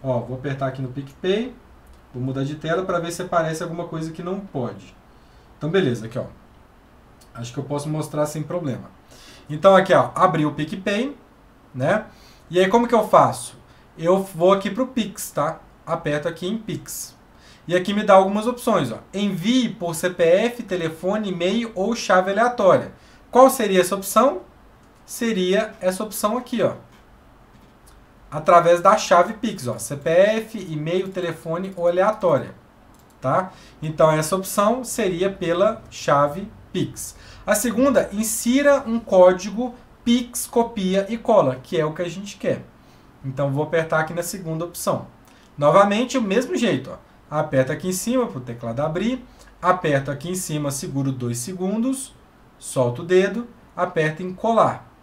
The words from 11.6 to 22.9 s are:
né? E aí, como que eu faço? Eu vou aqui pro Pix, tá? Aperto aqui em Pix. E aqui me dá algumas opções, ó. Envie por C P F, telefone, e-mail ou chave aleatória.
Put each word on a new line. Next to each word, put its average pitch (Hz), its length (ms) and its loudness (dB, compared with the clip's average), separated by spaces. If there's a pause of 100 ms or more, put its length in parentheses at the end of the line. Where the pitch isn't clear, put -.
né? 147 300 0 (460)
E 175 100 2
aí, 190 80 6
como 240 180 4
que 240 80 0
eu 220 140 2
faço? - 500 4 (400)
Eu 180 240 2
vou 180 300 2
aqui 196 180 2
pro 240 180 -4
Pix, 202 440 -6
tá? - 280 -2 (280)
Aperto 160 400 -2
aqui 170 220 -6
em 226 80 -4
Pix. - 580 -10 (500)
E 160 80 -4
aqui 185 200 0
me 208 100 0
dá 190 120 8
algumas 202 300 4
opções, 202 460 0
ó. - 60 -10 (160)
Envie 202 560 0
por 170 260 -8
C 180 140 -2
P 180 120 -2
F, 202 420 4
telefone, 185 680 -4
e-mail 196 460 -2
ou 214 200 -2
chave 185 340 2
aleatória. 202 640 4 (400)